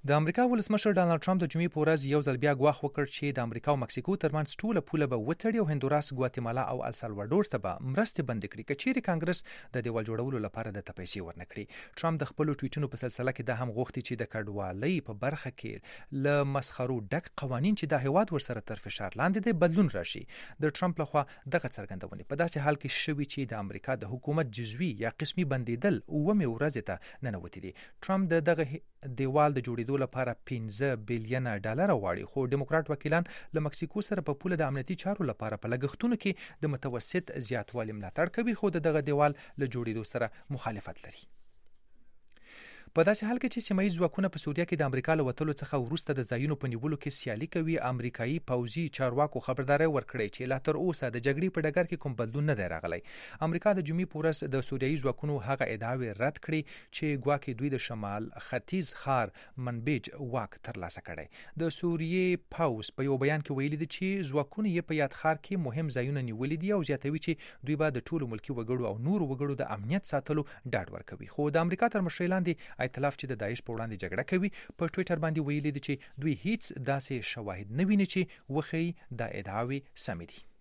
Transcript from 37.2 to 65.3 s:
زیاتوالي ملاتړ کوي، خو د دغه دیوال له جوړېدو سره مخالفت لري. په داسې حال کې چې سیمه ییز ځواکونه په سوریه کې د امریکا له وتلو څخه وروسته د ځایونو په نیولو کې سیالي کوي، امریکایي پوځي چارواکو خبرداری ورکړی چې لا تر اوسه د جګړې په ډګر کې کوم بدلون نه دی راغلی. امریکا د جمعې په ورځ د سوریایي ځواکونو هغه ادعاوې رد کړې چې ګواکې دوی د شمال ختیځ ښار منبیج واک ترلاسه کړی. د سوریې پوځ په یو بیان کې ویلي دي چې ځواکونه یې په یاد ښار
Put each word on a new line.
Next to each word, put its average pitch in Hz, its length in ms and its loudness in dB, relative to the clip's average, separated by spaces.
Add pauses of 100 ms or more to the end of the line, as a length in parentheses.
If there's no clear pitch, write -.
زیاتوالي 113 480 -4
ملاتړ 147 400 0
کوي، 233 200 0
خو 196 160 2
د 160 140 0
دغه 151 220 4
دیوال 147 280 4
له - 320 -4
جوړېدو 117 400 -2
سره 117 200 -2 (260)
مخالفت - 500 -8
لري. - 160 -18 (1700)
په 165 80 8
داسې 208 240 4
حال 247 120 0
کې 247 140 0
چې - 140 -2
سیمه 190 160 4
ییز 196 160 4
ځواکونه 180 340 2
په 156 80 -6
سوریه 156 240 0
کې 160 140 0
د 147 100 4
امریکا 131 300 2
له 147 80 4
وتلو 151 340 0
څخه 143 180 -2
وروسته 139 360 -2
د 127 120 -2
ځایونو 139 320 0
په 131 140 -2
نیولو 139 260 -2
کې - 160 -2
سیالي 120 400 0
کوي، 165 180 2 (140)
امریکایي 123 500 -2 (120)
پوځي 123 340 0 (140)
چارواکو 135 500 2
خبرداری 143 400 4
ورکړی 123 480 0
چې 127 160 -4
لا 131 160 0
تر 151 140 2
اوسه 160 340 0
د 117 100 -2
جګړې 156 300 2
په 160 100 0
ډګر 170 240 2
کې 165 140 -4
کوم 131 160 -2
بدلون 123 320 0
نه 131 80 4
دی 90 140 0
راغلی. 85 260 -2 (480)
امریکا 175 320 4
د 151 80 0
جمعې 175 260 0
په 151 80 -4
ورځ 156 320 2
د 135 140 2
سوریایي 135 340 0
ځواکونو 143 340 0 (120)
هغه 135 260 0
ادعاوې 113 480 -2
رد 147 240 0
کړې 156 160 0 (340)
چې 147 300 0
ګواکې 143 340 0
دوی 135 140 0
د 123 140 -2
شمال 107 420 -4 (160)
ختیځ 156 560 -2
ښار 127 340 0 (320)
منبیج 120 420 -2 (280)
واک 107 180 -6 (140)
ترلاسه 90 400 -8
کړی. 78 180 -10 (360)
د 160 160 0
سوریې 175 760 2
پوځ 120 400 0
په 135 140 0
یو 135 160 2
بیان 151 200 2
کې 135 140 -2
ویلي 147 240 0
دي 156 140 -6
چې 190 340 0
ځواکونه 151 400 0
یې 170 220 0
په 151 80 2
یاد 139 180 0
ښار 160 240 2